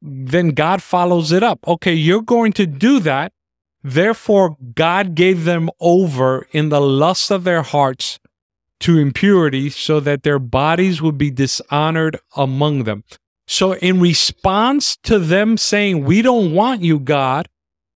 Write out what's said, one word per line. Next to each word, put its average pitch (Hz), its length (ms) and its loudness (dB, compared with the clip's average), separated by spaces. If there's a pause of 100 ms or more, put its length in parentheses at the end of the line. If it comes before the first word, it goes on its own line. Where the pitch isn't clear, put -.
then 143 480 -2
God 156 320 0
follows 175 500 0
it 190 120 2
up. 226 220 0
"Okay, 170 280 -2
you're 165 280 2
going 226 320 2
to 196 140 0
do 214 320 2
that. 151 320 -2 (520)
Therefore, 185 720 0 (180)
God 175 400 -2
gave 175 300 2
them 165 240 0 (100)
over 143 720 2
in 151 180 0
the 147 120 2
lust 143 500 0
of 190 120 -2
their 175 180 0
hearts 139 580 -4 (640)
to 170 160 2
impurity 147 720 0
so 151 320 -2
that 143 220 -2
their 143 160 0
bodies 156 600 0
would 156 160 0
be 143 140 -2
dishonored 156 880 -2 (160)
among 139 480 -2
them." 107 200 -6 (420)
So 190 300 -2
in 180 260 0
response 202 1040 0
to 214 160 2
them 202 380 2
saying, 202 460 -2
"We 175 180 2
don't 226 320 2
want 220 280 0
you, 160 180 2
God," 139 480 -2 (480)